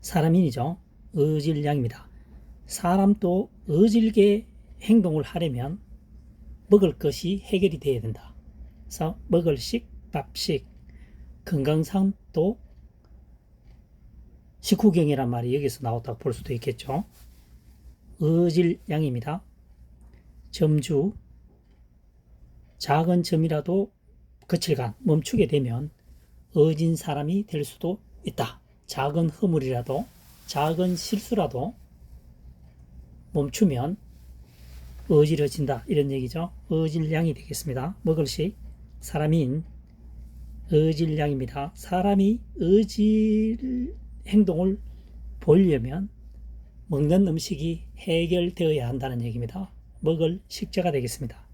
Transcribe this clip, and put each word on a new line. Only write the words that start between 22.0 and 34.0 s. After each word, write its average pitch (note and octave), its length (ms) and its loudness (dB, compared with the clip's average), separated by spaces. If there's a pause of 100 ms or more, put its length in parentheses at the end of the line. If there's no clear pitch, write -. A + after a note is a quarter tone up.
작은 E3 460 2
점이라도 E3 680 0 (560)
거칠간 B2+ 520 -2
멈추게 D#3+ 480 2
되면 C3+ 440 -2 (640)
어진 D#3+ 420 4
사람이 D#3 500 -4
될 D3 180 -4
수도 F3 340 -6 (260)
있다. - 360 -8 (260)
작은 D3 440 -2
허물이라도, C3+ 720 -2 (420)
작은 E3 500 0
실수라도 F3+ 800 -4 (1600)
멈추면 C#3+ 640 0 (1120)